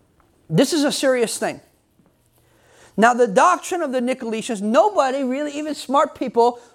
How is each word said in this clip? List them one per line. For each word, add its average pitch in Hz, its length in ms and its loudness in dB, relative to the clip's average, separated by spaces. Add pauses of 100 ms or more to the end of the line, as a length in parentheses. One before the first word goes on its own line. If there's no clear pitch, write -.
(500)
This 247 240 2
is 285 100 2
a 277 80 0
serious 254 460 0
thing. 151 220 -6 (1400)
Now, 233 160 6
the 240 140 2
doctrine 330 520 2
of 285 120 -4
the 262 80 -2
Nicolaitans, 226 600 -6
nobody 277 640 2
really, 277 280 -4
even 302 220 -8
smart 285 400 -2
people, 240 460 0 (140)